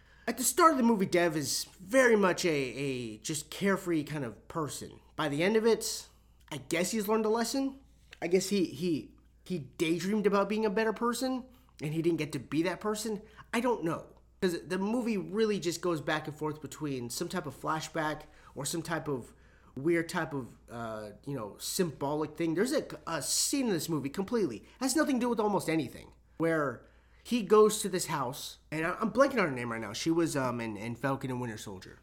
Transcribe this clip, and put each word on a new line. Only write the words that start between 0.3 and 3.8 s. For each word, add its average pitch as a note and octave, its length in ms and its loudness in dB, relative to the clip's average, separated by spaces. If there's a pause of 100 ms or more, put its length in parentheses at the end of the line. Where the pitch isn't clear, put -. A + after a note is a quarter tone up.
the C4 60 -4
start E4 300 6
of C#4 40 2
the C4 60 4
movie, G#3+ 240 4
Dev E3+ 280 4
is C#3+ 300 -2 (180)
very A#3 320 6
much F#3 300 4
a, F3 60 4
a B2+ 680 -2
just D3 320 -6
carefree F#3 540 0